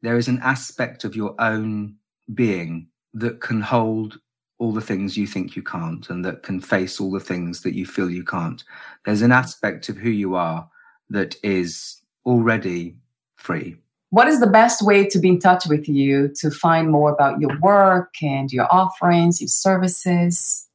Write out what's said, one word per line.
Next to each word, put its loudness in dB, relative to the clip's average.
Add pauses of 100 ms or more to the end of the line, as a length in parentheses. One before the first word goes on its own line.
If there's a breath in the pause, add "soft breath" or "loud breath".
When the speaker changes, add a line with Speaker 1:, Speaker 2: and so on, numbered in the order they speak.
Speaker 1:
There 0
is -2
an 0
aspect -6
of -8
your -6
own -4 (380)
being -4 (260)
that -6
can -4
hold -2 (380)
all -2
the -4
things -6
you -2
think -8
you -10
can't -10
and -8
that -10
can -6
face -4
all -4
the -4
things -8
that -6
you -6
feel -4
you -8
can't. -6 (440 loud breath)
There's 0
an 6
aspect -2
of -10
who -4
you -2
are -4 (400 soft breath)
that -4
is -4 (240)
already 0 (400)
free. -8 (340)
Speaker 2:
What 6
is 4
the 6
best 4
way 6
to 0
be 4
in 6
touch 2
with 0
you, 2 (100)
to 0
find 2
more 4
about 2
your -2
work 4
and -2
your 2
offerings, 4
your -8
services 0